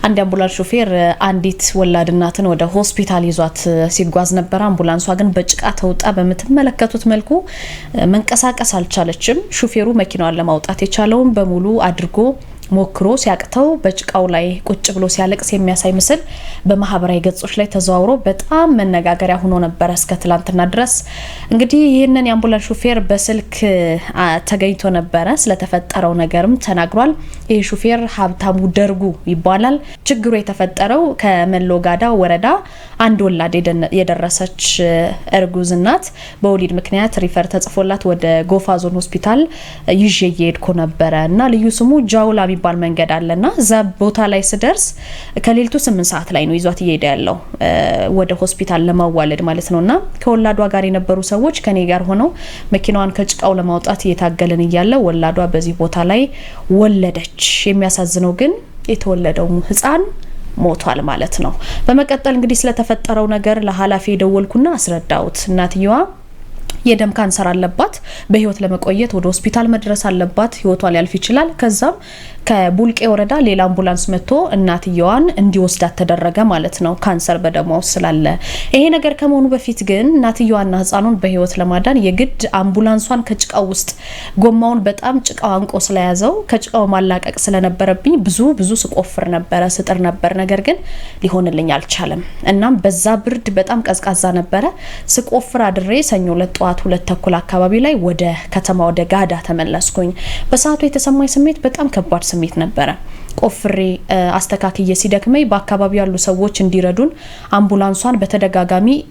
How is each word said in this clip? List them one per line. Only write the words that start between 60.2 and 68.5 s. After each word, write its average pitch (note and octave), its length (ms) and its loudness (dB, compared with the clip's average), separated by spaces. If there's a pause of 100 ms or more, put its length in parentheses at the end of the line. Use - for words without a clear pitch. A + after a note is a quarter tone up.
ሞቷል D3 440 0
ማለት - 360 -2
ነው። - 140 0 (320)
በመቀጠል C4+ 500 2
እንግዲህ A#3+ 240 2
ስለተፈጠረው A3+ 720 0
ነገር G#3+ 340 0
ለኃላፊ G3 540 0
ደወልኩና G3 560 2
አስረዳሁት። E3+ 720 -2
እናትየዋ F#3+ 520 0 (840)
የደም A3 280 2
ካንሰር G3 360 0
አለባት። F3+ 460 0 (320)
በህይወት G#3 340 2